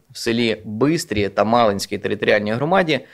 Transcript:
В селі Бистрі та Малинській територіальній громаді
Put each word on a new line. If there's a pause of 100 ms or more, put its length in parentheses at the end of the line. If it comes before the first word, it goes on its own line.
(120)
В
селі
Бистрі
та
Малинській
територіальній
громаді (140)